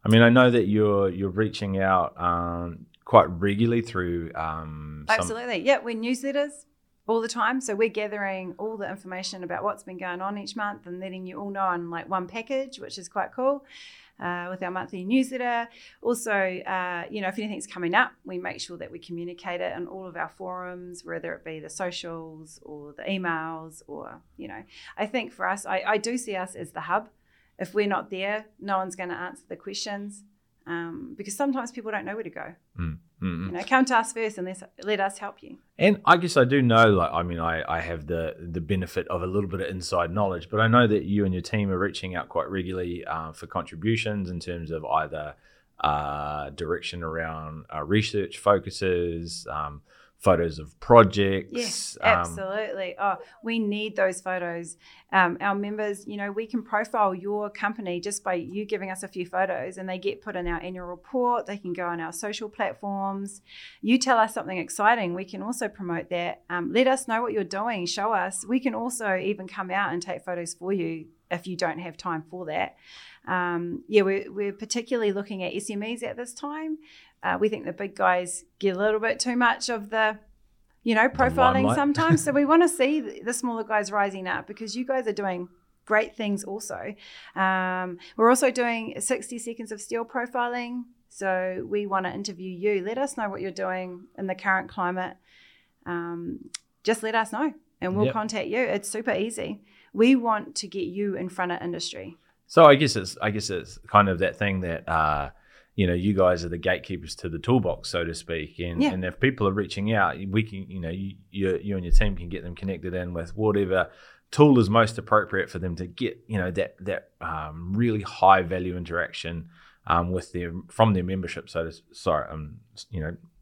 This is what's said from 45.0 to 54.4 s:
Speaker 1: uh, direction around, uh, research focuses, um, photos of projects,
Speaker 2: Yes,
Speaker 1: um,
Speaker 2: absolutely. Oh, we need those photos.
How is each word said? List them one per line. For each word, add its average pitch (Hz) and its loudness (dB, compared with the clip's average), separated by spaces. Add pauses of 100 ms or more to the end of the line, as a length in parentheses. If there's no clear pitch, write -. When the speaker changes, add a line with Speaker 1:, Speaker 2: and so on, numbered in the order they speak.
Speaker 1:
uh, 73 -2
direction 85 -4
around, 80 -6
uh, 78 -4
research 101 0
focuses, 87 2
um, 73 -6 (360)
photos 85 4
of 76 -14
projects, 98 8
Speaker 2:
Yes, - -6
Speaker 1:
um, - 6
Speaker 2:
absolutely. 190 -2
Oh, 190 0 (260)
we 226 0
need 214 -2
those 185 2
photos. 175 -6 (360)